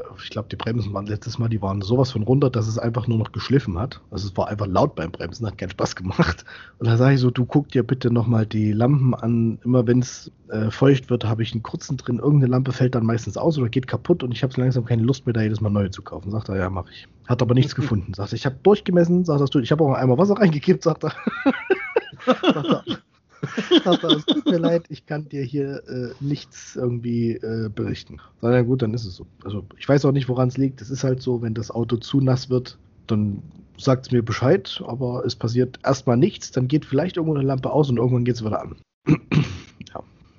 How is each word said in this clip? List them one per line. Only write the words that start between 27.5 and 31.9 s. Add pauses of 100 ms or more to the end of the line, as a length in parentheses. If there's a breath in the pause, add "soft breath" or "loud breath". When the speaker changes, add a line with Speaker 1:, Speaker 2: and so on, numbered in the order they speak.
Speaker 1:
berichten.“ (220)
Sag,
„Ja
gut,
dann
ist
es
so.“ (180)
Also (140)
ich
weiß
auch
nicht,
woran's
liegt.
Es
ist
halt
so,
wenn
das
Auto